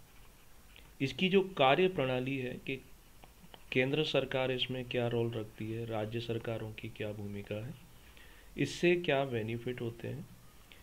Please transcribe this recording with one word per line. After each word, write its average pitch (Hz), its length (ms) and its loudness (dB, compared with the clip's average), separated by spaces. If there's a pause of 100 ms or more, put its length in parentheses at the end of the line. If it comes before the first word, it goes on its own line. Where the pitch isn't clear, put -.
(1000)
इसकी 143 280 2
जो 190 120 8
कार्य 151 480 6
प्रणाली 135 500 0
है 127 160 -2
कि - 280 -6 (880)
केंद्र 139 320 2
सरकार 131 460 2
इसमें 123 340 -2
क्या 120 240 0
role 117 220 2
रखती 110 420 -6
है, 113 140 -6
राज्य 113 340 -2
सरकारों 113 520 -4
की 113 160 -8
क्या 107 240 -6
भूमिका 104 540 -6
है, - 240 -12 (680)
इससे 175 380 2
क्या 147 280 2
benefit 120 560 -2
होते 117 280 -6
हैं, 131 200 -8 (540)